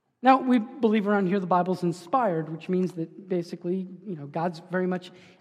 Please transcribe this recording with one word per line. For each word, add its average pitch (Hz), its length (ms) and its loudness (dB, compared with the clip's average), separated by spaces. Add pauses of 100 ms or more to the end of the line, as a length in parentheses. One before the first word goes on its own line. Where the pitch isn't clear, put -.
(200)
Now, 262 180 8
we 254 200 4
believe 220 480 0
around 202 220 2
here 196 100 2
the 180 80 -4
Bible's 180 380 2
inspired, 170 640 0
which 160 200 -12
means 185 240 0
that 165 360 -10
basically, 180 580 -4 (180)
you 196 120 -10
know, 143 100 -12
God's 165 420 -6
very 185 180 -2
much 185 260 -4 (280)